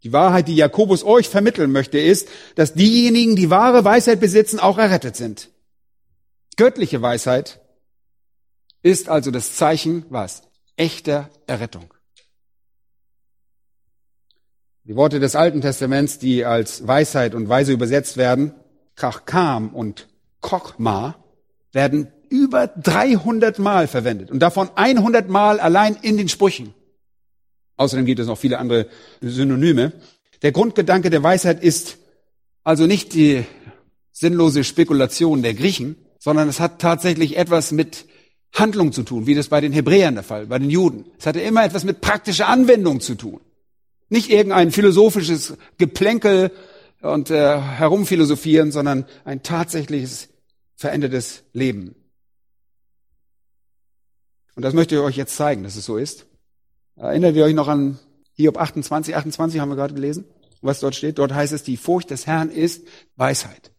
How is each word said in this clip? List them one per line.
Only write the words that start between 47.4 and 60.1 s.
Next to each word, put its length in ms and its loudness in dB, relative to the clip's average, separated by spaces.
Herumphilosophieren, 1120 0
sondern 320 -4
ein 180 -12
tatsächliches 840 -8
verändertes 680 -6
Leben. 420 -6
Und 80 -12
das 100 -2
möchte 220 2
ich 60 0
euch 140 -2
jetzt 220 -8
zeigen, 260 -2
dass 140 -14
es 80 -14
so 100 -8
ist. 300 -10
Erinnert 400 0
ihr 100 4
euch 80 2
noch 160 -2
an 280 -2
Hiob 240 0
achtundzwanzig? 580 -6
Achtundzwanzig 460 -6
haben 80 -6
wir 80 -8
gerade 160 -6
gelesen. 320 -8